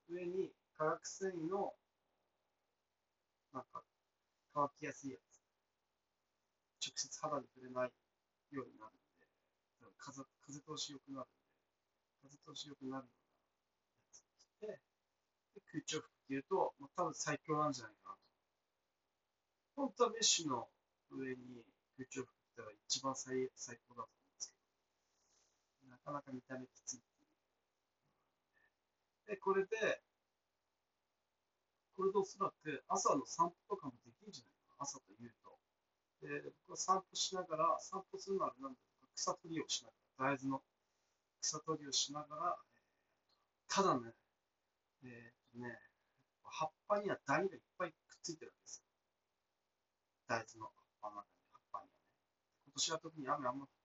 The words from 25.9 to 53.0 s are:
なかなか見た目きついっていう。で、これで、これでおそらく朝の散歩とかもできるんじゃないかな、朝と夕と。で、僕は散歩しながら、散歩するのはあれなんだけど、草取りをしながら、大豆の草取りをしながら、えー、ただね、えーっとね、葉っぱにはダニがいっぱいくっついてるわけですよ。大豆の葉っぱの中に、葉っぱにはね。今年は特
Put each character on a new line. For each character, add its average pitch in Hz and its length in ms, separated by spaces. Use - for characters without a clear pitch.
な 123 40
か 147 120
な 143 120
か 135 100
見 127 100
た 131 160
目 127 80
き - 180
つ - 100
い - 40
っ - 20
て - 100
い 403 60
う。 - 0
で、 - 0
こ 392 180
れ 392 120
で、 440 360
こ 190 100
れ 190 80
で 202 60
お 196 60
そ 196 180
ら 185 80
く - 380
朝 - 260
の 285 120
散 349 240
歩 392 80
と - 0
か 294 100
も 254 60
で 233 80
き - 120
る 214 60
ん - 20
じ 135 80
ゃ - 40
な - 60
い - 20
か - 140
な、 160 40
朝 - 140
と - 60
夕 120 100
と。 - 140
で、 143 160
僕 180 60
は 165 40
散 190 320
歩 - 60
し - 200
な 185 100
が 156 120
ら、 156 220
散 190 320
歩 196 80
す 196 120
る - 60
の 330 80
は - 60
あ - 60
れ 262 60
な 135 60
ん - 40
だ - 60
け - 80
ど、 - 80
草 - 200
取 165 200
り - 80
を - 60
し - 160
な - 60
が 131 80
ら、 139 80
大 131 40
豆 135 120
の 135 120
草 151 200
取 156 200
り 143 60
を 135 60
し 143 200
な 147 120
が 147 120
ら、 170 200
え - 1120
ー、 - 40
た 190 80
だ 175 180
ね、 117 120
え - 20
ー 117 240
っ - 40
と 120 60
ね、 120 200
葉 - 240
っ - 60
ぱ 208 100
に 202 120
は 123 160
ダ 143 120
ニ 190 100
が 165 60
い 120 40
っ - 40
ぱ 180 80
い 160 60
く - 20
っ - 280
つ - 80
い 160 60
て 120 80
る 107 60
わ - 60
け - 60
で - 40
す - 160
よ。 - 20
大 117 160
豆 - 160
の 110 80
葉 - 160
っ - 40
ぱ 104 80
の 104 60
中 101 60
に、 - 300
葉 - 60
っ - 40
ぱ - 120
に - 20
は - 80
ね。 - 80
今 139 80
年 147 180
は 160 60
特 160 220